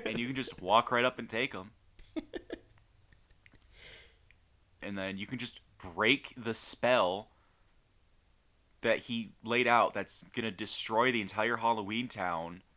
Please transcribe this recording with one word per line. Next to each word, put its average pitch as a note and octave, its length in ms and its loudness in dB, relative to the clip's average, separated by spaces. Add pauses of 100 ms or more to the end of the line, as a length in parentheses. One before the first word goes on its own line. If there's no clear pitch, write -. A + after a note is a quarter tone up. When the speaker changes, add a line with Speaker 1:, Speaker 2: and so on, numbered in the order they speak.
Speaker 1:
And - 140 -6
you A#2+ 80 -2
can C3 80 -4
just B2+ 260 -4
walk G#2 300 4
right A#2+ 140 4
up B2+ 140 0
and A#2 100 -10
take A#2+ 260 -2
'em. G2 160 -12 (440)
Speaker 2:
<laughs> E4 60 -8 (2500)
Speaker 1:
And G2+ 160 -8
then F#2+ 200 -4
you G2+ 100 -8
can B2+ 100 -8
just A#2 240 -6 (160)
break G#2+ 600 2
the A2+ 160 -4
spell A2 760 2 (1500)
that A2+ 180 2
he A#2 340 -6 (100)
laid A#2+ 240 2
out A#2 260 6
that's - 300 -6 (100)
gonna A2+ 180 -4
destroy A2 600 0
the A#2 100 0
entire A2 360 -2
Halloween A2+ 500 -2
town F2 560 -6 (140)